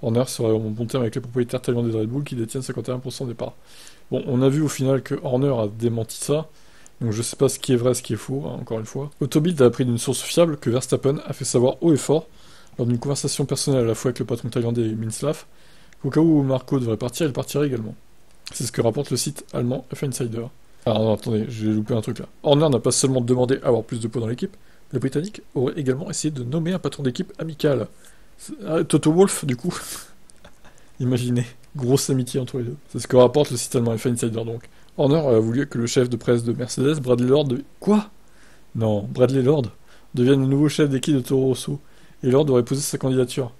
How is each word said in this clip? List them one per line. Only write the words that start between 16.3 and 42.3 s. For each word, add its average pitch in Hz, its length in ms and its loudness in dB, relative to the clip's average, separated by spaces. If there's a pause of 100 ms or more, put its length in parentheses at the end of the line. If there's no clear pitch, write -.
Marco 131 360 0
devrait 113 180 0
partir, 123 300 -4
il 139 60 -2
partirait 139 340 -2
également. 110 300 -6 (560)
C'est - 120 -6
ce 120 60 -6
que - 100 -6
rapporte 117 300 -2
le 131 60 -2
site - 360 -6
allemand 123 400 -4
F 139 120 -8
Insider. 117 400 -4 (420)
Alors 110 140 2
non, 110 140 2
attendez, 107 340 -2
j'ai 110 180 -4
loupé 107 280 0
un 110 60 0
truc - 200 -6
là. - 60 -10 (180)
Horner 151 240 6
n'a 127 120 4
pas 127 120 2
seulement 131 280 2
demandé 127 440 2
à 139 40 2
avoir 117 140 2
plus 117 180 -8
de 117 80 -4
poids 120 120 -4
dans 110 80 -4
l'équipe, 123 280 -6 (360)
le 131 60 -2
Britannique 139 420 -4 (140)
aurait 139 220 0
également 139 340 -2
essayé 156 200 -4
de 131 140 -8
nommer 160 280 -2
un 185 60 -2
patron 143 240 -6
d'équipe 143 360 -4
amical. 143 500 -2 (480)
C'est, - 160 -16 (140)
ah, 160 180 0
Toto 156 260 2
Wolff, 185 340 4
du 131 120 0
coup. 175 180 -6 (640)
<laughs> - 640 -20
Imaginez, 123 460 0 (300)
grosse 135 340 2
amitié 131 280 0
entre 131 200 -6
les 120 60 -4
deux. 127 120 -8 (140)
C'est - 80 -6
ce 120 100 -8
que 131 80 4
rapporte 127 340 6
le 127 60 -4
site - 180 -8
allemand 117 220 2
F 110 100 -4
Insider, 120 380 -2
donc. 117 240 -10 (300)
Horner 147 180 4
a 135 220 4
voulu 117 280 2
que 135 120 -8
le 117 80 -2
chef 123 240 2
de 120 60 -2
presse 117 280 0
de 117 80 -2
Mercedes, 131 480 -2
Bradley 123 260 2
Lord, 143 180 4
de-, 135 200 -4 (160)
quoi ? 208 300 2 (640)
Non, 107 360 0
Bradley 131 320 4
Lord 139 220 4 (500)
devienne 135 280 4
le 131 40 2
nouveau 139 220 4
chef 147 220 2
d'équipe 135 240 0
de 135 60 2
Toro 131 260 0
Rosso, 135 340 -2 (420)
et 131 80 2